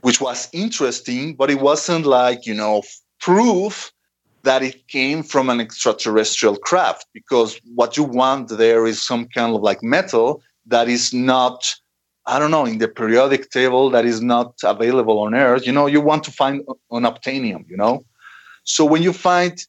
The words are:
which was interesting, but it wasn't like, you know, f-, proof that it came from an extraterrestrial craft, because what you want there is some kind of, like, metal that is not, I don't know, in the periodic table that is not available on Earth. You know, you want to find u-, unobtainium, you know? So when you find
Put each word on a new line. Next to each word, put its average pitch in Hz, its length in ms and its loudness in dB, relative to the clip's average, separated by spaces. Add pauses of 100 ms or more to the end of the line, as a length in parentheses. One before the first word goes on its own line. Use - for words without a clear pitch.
which 123 180 0
was 123 320 -6
interesting, 151 800 -4
but 135 160 0
it 139 100 0
wasn't 151 460 0
like, 123 400 2
you 110 80 -6
know, 107 240 -2
f-, - 220 -10 (200)
proof 202 680 0 (520)
that 131 200 2
it 131 260 -10
came 143 340 -4
from 135 280 -2
an 120 100 0
extraterrestrial 110 960 0
craft, 170 560 -2
because 117 480 -2 (140)
what 117 240 0
you 151 60 2
want 127 440 -2
there 113 380 2
is 110 160 -4
some 117 260 -4
kind 117 260 -2
of, 107 60 -2
like, 101 220 -2
metal 135 580 0 (260)
that 117 220 2
is 120 240 -2
not, 123 600 0 (500)
I 123 140 -2
don't 151 120 0
know, 156 140 2
in 113 140 -4
the 110 100 -2
periodic 131 600 0
table 127 400 2
that 117 160 2
is 113 160 -2
not 120 400 0
available 110 560 2
on 107 160 -2
Earth. 127 320 2
You 127 60 -2
know, 143 140 2
you 143 140 2
want 151 240 0
to 143 80 -12
find 139 340 -2
u-, 131 120 -14 (120)
unobtainium, 120 760 -4
you 87 80 -14
know? 117 260 0 (640)
So - 220 0
when 160 160 4
you 180 100 2
find 180 560 0